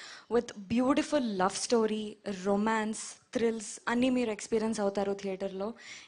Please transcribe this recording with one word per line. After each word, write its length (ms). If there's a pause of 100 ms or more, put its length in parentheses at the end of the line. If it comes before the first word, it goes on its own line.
(340)
with 140 (260)
beautiful 460
love 480
story, 460 (320)
romance, 520 (400)
thrills 500
అన్నీ 220
మీరు 220
ఎక్స్పీరియన్స్ 480
అవుతారు 340
థియేటర్లో. 600 (340)